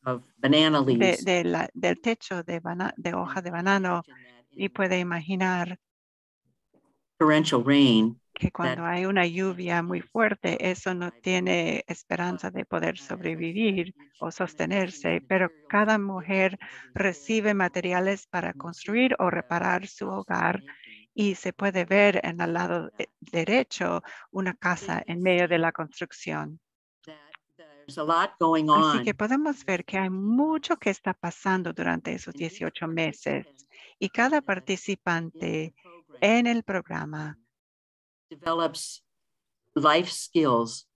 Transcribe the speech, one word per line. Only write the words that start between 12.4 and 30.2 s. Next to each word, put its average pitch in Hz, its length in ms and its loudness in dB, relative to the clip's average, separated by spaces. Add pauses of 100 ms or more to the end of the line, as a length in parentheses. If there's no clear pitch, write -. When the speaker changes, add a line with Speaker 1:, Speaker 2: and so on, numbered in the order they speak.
Speaker 1:
But, 185 80 -12
Speaker 2:
de - 80 -8
poder 165 240 -2
Speaker 1:
uh, 180 80 -8
as - 20 -16
I - 40 -18
said, - 140 -10
Speaker 2:
sobrevivir 175 680 -2
Speaker 1:
each - 80 -16
Speaker 2:
o - 40 -20
Speaker 1:
woman - 200 -20
receives 170 160 -8
Speaker 2:
sostenerse, 175 920 -2
pero 185 200 2
Speaker 1:
materials - 220 -14
Speaker 2:
cada 208 240 4
Speaker 1:
to 214 60 2
build 202 120 -4
Speaker 2:
mujer 190 420 0
Speaker 1:
or 196 60 -16
repair - 460 -8
Speaker 2:
recibe 214 440 0
Speaker 1:
a - 40 2
home. 202 100 2
Speaker 2:
materiales 180 640 -2
para 175 220 -4
Speaker 1:
You 175 40 -8
can - 60 -14
see - 20 -
Speaker 2:
construir 220 580 0
o 185 100 2
Speaker 1:
the 165 60 0
Speaker 2:
reparar 180 520 -2
su 196 220 -10
Speaker 1:
house 190 100 -6
Speaker 2:
hogar 175 400 0
Speaker 1:
making - 100 -16 (460)
Speaker 2:
y 202 200 0
se - 180 -8
puede 196 280 -2
Speaker 1:
right 170 80 -4
Speaker 2:
ver 202 260 6
Speaker 1:
in - 160 -2
Speaker 2:
en 170 60 -10
Speaker 1:
the 175 60 -2
Speaker 2:
el 170 60 -2
Speaker 1:
middle 165 40 -2 (140)
Speaker 2:
lado, 170 200 -2
Speaker 1:
of - 100 -14
that. - 40 -8
Speaker 2:
eh, - 100 -8 (100)
derecho 175 840 0 (280)
una 190 200 -4
Speaker 1:
So - 40 -10
you - 40 -20
Speaker 2:
casa 170 460 -2
Speaker 1:
can 170 100 -6
Speaker 2:
en 175 80 -4
medio 180 240 4
de 170 80 2
Speaker 1:
see 165 60 4
Speaker 2:
la 165 100 2
construcción. 156 880 -10 (460)
Speaker 1:
that 156 100 -20 (680)
there's 139 140 -14
a 151 40 -4
lot 170 360 2
going 160 300 4
Speaker 2:
Así 151 340 6
que 202 80 0
Speaker 1:
on - 60 -6
Speaker 2:
podemos 277 420 0
Speaker 1:
in - 80 -18
Speaker 2:
ver 185 120 -2
Speaker 1:
those - 60 -10
Speaker 2:
que 196 140 -6
hay 190 80 0
Speaker 1:
eighteen 190 160 -4